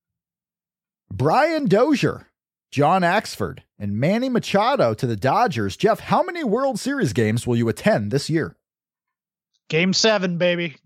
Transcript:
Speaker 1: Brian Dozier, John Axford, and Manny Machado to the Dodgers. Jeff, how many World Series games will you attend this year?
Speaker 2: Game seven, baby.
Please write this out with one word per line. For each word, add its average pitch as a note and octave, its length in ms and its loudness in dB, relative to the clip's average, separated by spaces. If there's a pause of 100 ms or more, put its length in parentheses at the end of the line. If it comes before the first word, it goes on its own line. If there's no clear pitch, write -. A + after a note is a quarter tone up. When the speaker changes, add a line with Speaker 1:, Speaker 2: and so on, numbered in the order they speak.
(1120)
Speaker 1:
Brian B3+ 540 2
Dozier, G#3+ 640 2 (440)
John D#3+ 300 2
Axford, E3+ 580 -2 (200)
and G2+ 180 -6
Manny G#3 320 0
Machado G3+ 640 0
to B2+ 140 -4
the A#2 80 -2
Dodgers. B2+ 640 0
Jeff, G#3 240 2
how A3 200 2
many F4 220 -6
World B3+ 360 -2
Series B3 340 -2
games A2+ 340 0
will B2 80 0
you A#2 140 0
attend A2 420 0
this C#3 180 -2
year? D3+ 260 -2 (1120)
Speaker 2:
Game F3 240 0
seven, F#3 440 0
baby. F3 380 -2 (100)